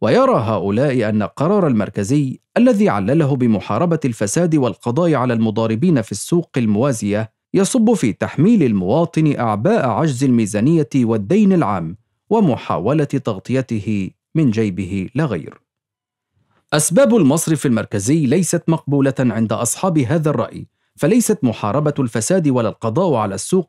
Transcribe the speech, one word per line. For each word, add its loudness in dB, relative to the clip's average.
ويرى 2
هؤلاء 0
أن 0
القرار 0
المركزي -2
الذي 4
علله 0
بمحاربة 0
الفساد -2
والقضاء 0
على 0
المضاربين 0
في -12
السوق -2
الموازية 0
يصب 2
في 0
تحميل 2
المواطن 0
أعباء 0
عجز -2
الميزانية 2
والدين 2
العام -2
ومحاولة 0
تغطيته -4
من 2
جيبه -4
لا -2
غير. -8
أسباب 4
المصرف 2
المركزي 0
ليست 0
مقبولة 0
عند 0
أصحاب -2
هذا 0
الرأي، -6
فليست 2
محاربة -2
الفساد -2
ولا 0
القضاء -2
على -2
السوق -2